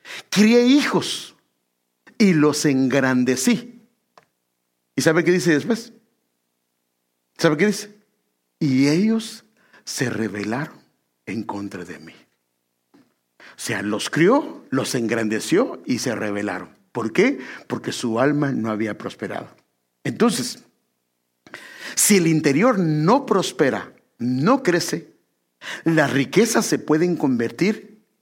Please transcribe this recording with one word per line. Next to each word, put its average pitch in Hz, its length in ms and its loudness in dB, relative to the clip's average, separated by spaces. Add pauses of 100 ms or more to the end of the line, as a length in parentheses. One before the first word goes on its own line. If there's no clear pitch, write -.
(300)
"Crié 233 360 4
hijos - 720 0 (800)
y 196 160 6
los 147 320 2
engrandecí". 131 1160 2 (1120)
¿Y 131 60 -2
sabe 165 200 4
qué 165 100 4
dice 175 200 2
después? 156 400 -2 (1400)
¿Sabe 151 220 0
qué 196 80 4
dice? - 280 -4 (640)
"Y 135 300 2
ellos 220 560 0 (400)
se - 240 -4
rebelaron 107 720 -6 (480)
en 104 160 -8
contra 101 420 -10
de 85 140 -16
mí". 80 160 -20 (800)
O - 640 -20
sea, 101 240 -8
los 104 260 -4
crió, - 640 0
los 131 240 -4
engrandeció 113 880 -2
y 123 140 -4
se 117 160 -4
rebelaron. 101 560 -6 (200)
¿Por 113 220 -6
qué? 254 260 2 (280)
Porque - 260 -6
su 113 260 -4
alma 143 320 2
no 113 200 -4
había 107 260 -4
prosperado. - 580 -12 (500)
Entonces, 135 600 -2 (1300)
si - 220 4
el 170 100 4
interior 160 520 2
no 170 480 2
prospera, 147 680 -2 (260)
no 143 440 0
crece, 170 500 -2 (720)
las 156 280 2
riquezas 214 540 2
se 143 120 -2
pueden 160 380 0
convertir 135 840 -2 (200)